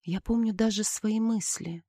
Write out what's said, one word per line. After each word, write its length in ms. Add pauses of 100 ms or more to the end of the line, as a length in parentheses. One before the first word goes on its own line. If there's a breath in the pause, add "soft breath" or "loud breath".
Я 180
помню 320
даже 300
свои 380
мысли. 680